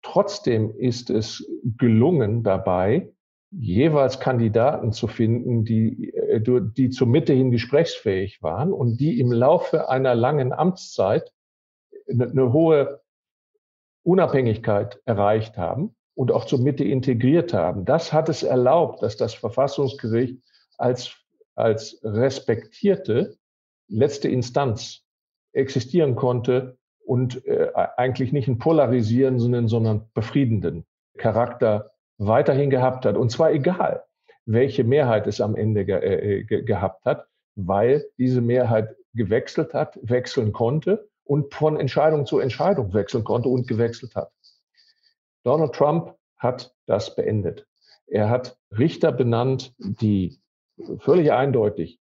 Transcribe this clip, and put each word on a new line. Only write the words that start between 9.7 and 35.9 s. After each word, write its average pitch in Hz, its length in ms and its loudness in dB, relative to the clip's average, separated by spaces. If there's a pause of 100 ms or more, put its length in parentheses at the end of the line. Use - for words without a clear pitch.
einer 131 280 2
langen 127 360 0
Amtszeit 156 800 0 (760)
eine, 117 160 0
eine 127 260 2
hohe 156 480 4 (1040)
Unabhängigkeit 120 1000 2
erreicht 110 520 0
haben 117 380 -6 (180)
und 127 200 -2
auch - 100 0
zur 135 160 -2
Mitte 131 240 0
integriert 131 720 2
haben. 90 320 0
Das 151 260 0
hat 156 160 2
es 160 160 -4
erlaubt, 131 580 2
dass 110 140 -4
das 110 180 -4
Verfassungsgericht 123 1080 -2 (380)
als, 123 380 -2 (400)
als - 480 -2
respektierte 123 1300 -2 (560)
letzte 131 360 0
Instanz 123 760 -4 (480)
existieren 135 640 0
konnte 127 640 -2 (280)
und, 127 400 -2
äh, - 260 0 (260)
eigentlich 127 340 -2
nicht 135 160 -2
einen 123 100 -2
polarisierenden, 127 840 2
sondern, 120 260 0
sondern 110 460 0
befriedenden 110 720 -2 (320)
Charakter 110 760 0 (260)
weiterhin 135 520 2
gehabt 127 360 0
hat. 104 120 0
Und 117 140 0
zwar 160 200 2
egal, 160 520 0 (420)
welche 117 400 2
Mehrheit 117 420 2
es 107 140 -4
am 107 140 -2
Ende 107 280 0
ge-, 95 160 -2